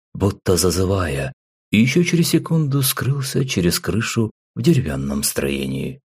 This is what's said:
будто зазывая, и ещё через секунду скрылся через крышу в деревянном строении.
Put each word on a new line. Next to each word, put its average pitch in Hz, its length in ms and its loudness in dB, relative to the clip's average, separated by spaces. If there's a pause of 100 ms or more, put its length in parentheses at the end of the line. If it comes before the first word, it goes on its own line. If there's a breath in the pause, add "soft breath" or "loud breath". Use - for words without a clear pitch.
(140)
будто 95 440 0
зазывая, 90 720 0 (400)
и 104 80 4
ещё 131 240 4
через 170 260 2
секунду 151 520 0
скрылся 135 640 -2
через 175 340 0
крышу 113 520 -2 (240)
в 117 80 -6
деревянном 71 580 0
строении. 69 840 -4